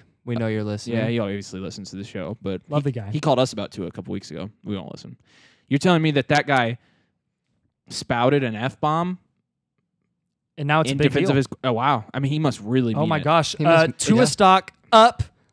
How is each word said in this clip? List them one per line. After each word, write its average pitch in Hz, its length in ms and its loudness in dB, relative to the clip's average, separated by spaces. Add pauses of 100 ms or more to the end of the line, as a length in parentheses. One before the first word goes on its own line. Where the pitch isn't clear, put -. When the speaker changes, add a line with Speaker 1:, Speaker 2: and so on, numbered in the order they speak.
(240)
Speaker 1:
We 120 120 -6
know 113 120 -4
you're 107 160 -4
listening. 107 340 -6
Speaker 2:
Yeah, 110 100 -2
he 117 120 -2
obviously 101 400 -8
listens 95 300 -12
to 95 60 -14
the 98 80 -10
show, 95 380 -10
but 95 260 -6
Speaker 3:
Love 147 140 -2
Speaker 2:
he, 143 80 -2
Speaker 3:
the 120 100 -8
guy. 101 100 -12
Speaker 2:
he 110 100 -6
called 139 180 2
us 127 160 2
about 104 180 -8
Tua 92 140 -8
a - 40 -8
couple 95 220 -12
weeks 95 180 -10
ago. 78 200 -12 (120)
We 104 120 -8
don't 85 180 -10
listen. - 240 -18 (520)
You're 139 100 2
telling 175 240 4
me 156 80 2
that 139 180 0
that 147 180 4
guy 123 300 2 (1120)
spouted 131 560 0
an 113 100 -4
F-bomb 156 640 -2 (1400)
Speaker 3:
And 143 100 -6
now 156 140 4
it's 131 80 -2
a - 20 0
Speaker 2:
in 139 60 -2
Speaker 3:
big 147 140 4
Speaker 2:
defense 143 160 0
Speaker 3:
deal. - 20 2
Speaker 2:
of 139 60 4
his, 135 100 2 (180)
oh, 131 80 0
wow. 120 400 0
I - 60 -6
mean, 139 120 -2
he 151 80 -2
must 143 220 -2
really 117 340 0
Speaker 3:
Oh 143 60 -2
Speaker 2:
mean 160 80 0
Speaker 3:
my 160 100 0
Speaker 2:
it. 139 60 -6
Speaker 3:
gosh. 156 320 2
Speaker 1:
He 156 80 -4
Speaker 3:
Uh, 160 220 6
Speaker 1:
must, 139 200 -6
Speaker 3:
Tua 220 120 4
Speaker 1:
yeah. 254 80 6
Speaker 3:
stock 185 460 2 (200)
up. 226 300 6 (300)